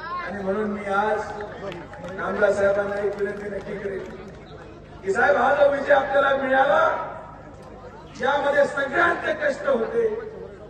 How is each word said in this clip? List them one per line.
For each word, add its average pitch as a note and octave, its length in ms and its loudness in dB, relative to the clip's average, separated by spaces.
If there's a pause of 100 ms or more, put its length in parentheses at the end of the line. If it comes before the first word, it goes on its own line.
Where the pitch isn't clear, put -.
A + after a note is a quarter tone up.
(260)
आणि G3+ 180 -8
म्हणून G#3 280 -2
मी G#3 140 -6
आज G#3 340 0 (1000)
आमदार G3+ 320 2
साहेबांना G3+ 440 2
एक G3+ 240 -2
विनंती G3+ 300 -4
नक्की G3 280 -8
करेन G3 260 -6 (1000)
की, F#3+ 100 0
साहेब, C4+ 240 6
हा C#4 180 4
जो C#4+ 160 6
विजय C#4 220 2
आपल्याला C#4 420 4
मिळाला, C4+ 480 4 (1400)
यामध्ये C#4 440 4
सगळ्यांचे D#4+ 680 0 (120)
कष्ट - 220 0
होते, A3+ 400 2 (640)